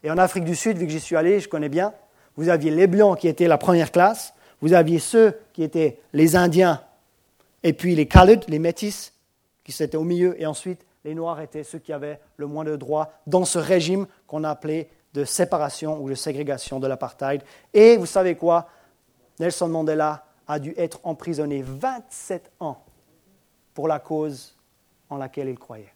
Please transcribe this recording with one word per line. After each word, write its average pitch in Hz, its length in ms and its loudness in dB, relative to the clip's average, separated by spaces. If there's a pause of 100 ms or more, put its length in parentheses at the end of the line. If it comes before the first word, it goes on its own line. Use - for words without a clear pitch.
Et 151 80 -6
en 165 60 -2
Afrique 185 260 2
du 165 120 -4
Sud, 208 220 -2
vu 170 80 -4
que 151 60 -6
j'y 156 80 -6
suis 170 160 -6
allé, 180 240 2
je - 80 -8
connais 151 220 -6
bien, 180 240 -2 (420)
vous 160 140 -2
aviez 160 220 2
les 175 160 4
Blancs 196 320 4
qui 170 100 0
étaient 170 180 2
la 156 120 4
première 170 320 2
classe, 196 420 2 (260)
vous 156 140 2
aviez 165 260 4
ceux 220 400 4 (140)
qui 165 100 -6
étaient 156 380 -2 (100)
les 156 240 4
Indiens 175 480 4 (800)
et 165 80 2
puis 175 240 -2
les 151 120 0
Colored, 190 420 8
les 151 100 -4
Métis, 170 540 -6 (500)
qui 147 80 -20 (100)
étaient 156 140 -6
au 160 80 -4
milieu, 175 380 -2
et 160 40 -6
ensuite 175 400 -10 (200)
les 156 100 -10
Noirs 165 240 -8
étaient 151 240 -12
ceux 160 160 -16
qui 156 140 -12
avaient 147 260 -12 (160)
le 147 120 -12
moins 151 180 -10
de 151 100 -4
droits 147 380 -6 (140)
dans 180 180 2
ce 175 140 -2
régime 180 480 0 (180)
qu'on 156 180 -8
appelait 156 460 -8 (240)
de 143 100 -4
séparation 156 800 -4
ou 135 80 -8
de 135 60 -6
ségrégation 139 640 -8
de 131 80 -4
l'apartheid. 135 560 -6 (300)
Et 226 220 10
vous 185 100 -4
savez 185 300 0
quoi ? 170 320 0 (720)
Nelson 170 280 -4
Mandela 156 580 -4 (220)
a 151 100 -6
dû 147 200 -12
être 170 260 -6
emprisonné 151 580 -6
vingt-sept 175 1000 -10
ans 147 240 -12 (920)
pour 143 120 -6
la 151 120 -2
cause 151 580 -8 (520)
en 143 80 -12
laquelle 135 300 -10
il 127 100 -10
croyait. 107 380 -20